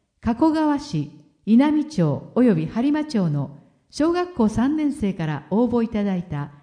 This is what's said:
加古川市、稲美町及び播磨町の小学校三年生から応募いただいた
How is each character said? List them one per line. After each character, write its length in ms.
加 140
古 160
川 260
市、 320
稲 240
美 140
町 500
及 180
び 140
播 240
磨 140
町 260
の 260
小 220
学 240
校 140
三 280
年 140
生 240
か 100
ら 240
応 180
募 160
い 60
た 140
だ 120
い 60
た 300